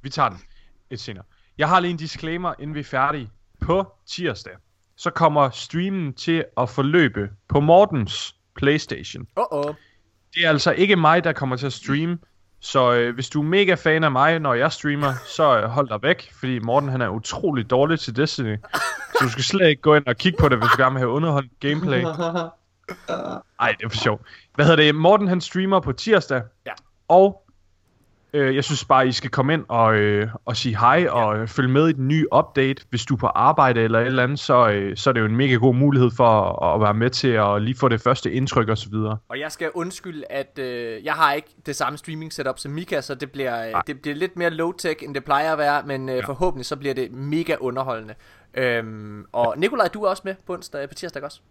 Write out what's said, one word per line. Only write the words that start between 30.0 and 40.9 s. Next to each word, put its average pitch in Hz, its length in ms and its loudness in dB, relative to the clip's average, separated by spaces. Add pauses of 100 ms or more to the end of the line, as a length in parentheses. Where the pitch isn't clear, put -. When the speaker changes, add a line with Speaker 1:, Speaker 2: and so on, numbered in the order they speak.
Speaker 1:
og 117 120 -6
sige 110 220 -4
hej 123 180 4
Speaker 2:
Ja. 175 140 2
Speaker 1:
og, 107 260 0
øh, 110 120 -4
følge 127 200 -2
med 143 200 4
i 160 40 2
den 131 160 -2
nye 151 260 2
update. 135 560 0
Hvis 117 140 -4
du 139 100 0
er 113 40 -4
på 123 80 -2
arbejde 131 540 4
eller 113 200 2
et 117 60 0
eller 131 160 0
andet, 135 160 -2
så, 123 300 4
øh, 101 280 -2
så - 140 0
er 127 40 2
det 117 60 2
jo 110 60 2
en 110 100 0
mega 131 180 2
god 120 200 4
mulighed 127 420 4
for 113 260 6 (240)
at, 82 80 2
at 107 60 2
være 104 140 4
med 117 160 0
til - 180 -2
at 104 340 0
lige 117 140 -4
få 135 120 2
det 113 120 0
første - 320 0
indtryk 127 360 0
og 110 100 0
så - 120 -12
videre. 107 280 -4 (100)
Speaker 2:
Og 131 120 -10
jeg 151 120 -8
skal 160 180 -6
undskylde, 170 600 -10
at, 139 280 -8
øh, 120 460 -8